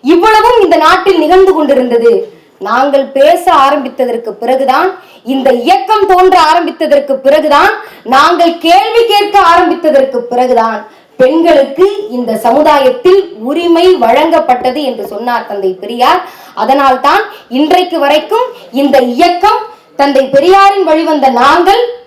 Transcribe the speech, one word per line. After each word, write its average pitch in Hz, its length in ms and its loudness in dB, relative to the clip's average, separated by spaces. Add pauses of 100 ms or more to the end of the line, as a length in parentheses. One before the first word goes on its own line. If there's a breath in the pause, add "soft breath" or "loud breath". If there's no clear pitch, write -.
இவ்வளவும் 440 580 2
இந்த 302 220 2
நாட்டில் 359 380 0
நிகழ்ந்து 370 320 4
கொண்டிருந்தது. 247 580 0 (480 loud breath)
நாங்கள் 269 460 -2 (100)
பேச 330 280 2 (160)
ஆரம்பித்ததற்கு 254 800 -2
பிறகுதான், 269 500 -2 (360 loud breath)
இந்த 269 220 -2 (120)
இயக்கம் 381 480 0
தோன்ற 370 280 4 (120)
ஆரம்பித்ததற்கு 302 680 -2 (100)
பிறகுதான், 302 460 2 (340 loud breath)
நாங்கள் 339 520 2
கேள்வி 440 540 2
கேட்க 403 260 0 (140)
ஆரம்பித்ததற்கு 302 680 0 (120)
பிறகுதான் 233 500 -2 (360 loud breath)
பெண்களுக்கு 311 680 2 (240)
இந்த 240 260 -6
சமுதாயத்தில் 302 840 2 (300)
உரிமை 339 360 0 (120)
வழங்கப்பட்டது 254 880 0
என்று 226 220 -8
சொன்னார் 233 420 -8
தந்தை 196 220 -6 (100)
பெரியார். 247 400 -2 (340 loud breath)
அதனால்தான் 277 680 0 (260 loud breath)
இன்றைக்கு 330 500 -2
வரைக்கும் 302 480 -2 (340 loud breath)
இந்த 277 160 0 (140)
இயக்கம், 349 500 0 (360 loud breath)
தந்தை 277 260 0 (100)
பெரியாரின் 381 560 2
வழிவந்த 311 420 0
நாங்கள் 339 520 0 (240)